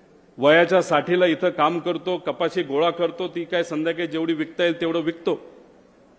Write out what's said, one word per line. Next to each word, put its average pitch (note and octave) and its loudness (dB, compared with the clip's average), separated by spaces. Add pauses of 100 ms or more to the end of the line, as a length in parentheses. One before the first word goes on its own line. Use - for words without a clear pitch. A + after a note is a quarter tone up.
(380)
वयाच्या E3 6
साठीला E3+ 2
इथं E3+ 2
काम E3 0
करतो, F3 -4
कपाशी E3+ -2
गोळा D3 0
करतो, E3+ -4
ती E3+ -8
काय E3+ -2
संध्याकाळी E3 -4
जेवढी D#3+ -2
विकता D#3 -4
येईल E3+ 0
तेवढं E3 -2
विकतो. E3 -4 (800)